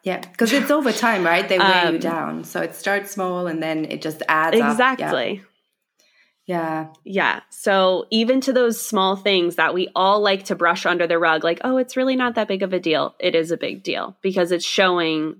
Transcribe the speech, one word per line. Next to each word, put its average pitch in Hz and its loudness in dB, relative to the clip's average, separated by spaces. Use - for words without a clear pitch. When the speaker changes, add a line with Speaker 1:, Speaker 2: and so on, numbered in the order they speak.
Speaker 1:
Yeah, 180 -6
yeah. - -20
'Cause 226 0
it's 277 2
over 285 2
time, 214 0
right? 175 2
They 190 2
wear 185 4
you 170 2
Speaker 2:
Um, 165 -2
Speaker 1:
down. 160 -4
So 165 -6
it 165 -6
starts 202 -4
small 180 -4
and 160 -6
then 156 -4
it - -8
just 156 -8
adds 160 4
up. 226 4
Yeah. 147 2
Speaker 2:
Exactly. 196 0
Speaker 1:
Yeah. 160 -4
Speaker 2:
Yeah. 175 0
So 190 2
even 226 2
to 269 0
those 240 2
small 190 0
things 190 0
that 160 2
we 185 -2
all 196 4
like 196 2
to 196 -4
brush 175 0
under 175 2
the 170 2
rug, 160 2
like, 170 0
"Oh, 262 0
it's 254 -2
really 262 0
not 247 -2
that 214 -2
big 196 -2
of 190 -2
a 175 -2
deal." 147 0
It - 0
is 165 0
a 165 0
big - -6
deal - -6
because 185 0
it's 175 0
showing 160 0